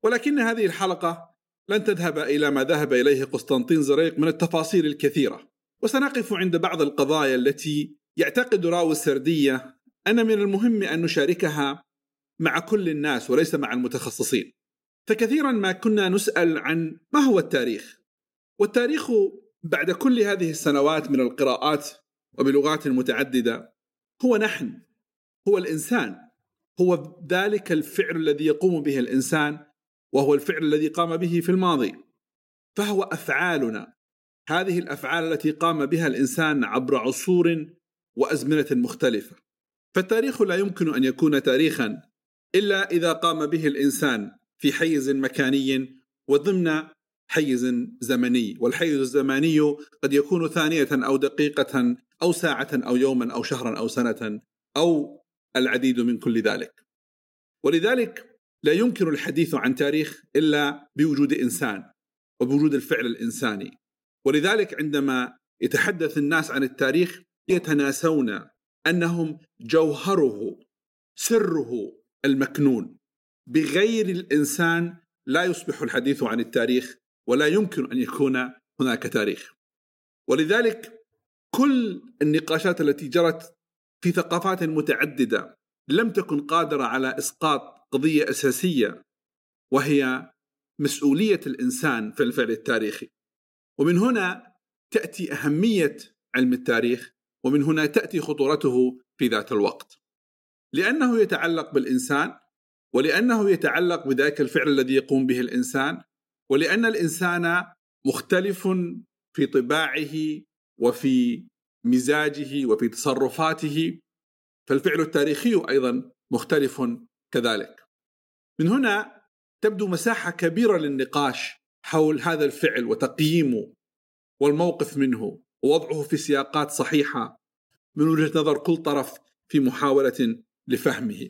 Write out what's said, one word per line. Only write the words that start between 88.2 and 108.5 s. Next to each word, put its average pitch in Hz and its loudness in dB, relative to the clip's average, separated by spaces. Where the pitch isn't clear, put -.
أساسية، 131 0
وهي 139 0
مسؤولية 147 2
الإنسان 123 -2
في 143 0
الفعل 120 0
التاريخي. 110 -4
ومن 170 4
هنا 202 0
تأتي - -6
أهمية 165 0
علم 127 2
التاريخ، 120 -2
ومن 139 2
هنا 156 0
تأتي 151 -2
خطورته 139 0
في 127 0
ذات 107 -2
الوقت، 101 -2
لأنه 233 2
يتعلق 165 0
بالإنسان، 139 0
ولأنه 202 2
يتعلق 170 0
بذاك 143 2
الفعل 135 0
الذي 135 2
يقوم 135 2
به 127 0
الإنسان، 135 -2
ولأن 165 2
الإنسان 175 0
مختلف 190 -2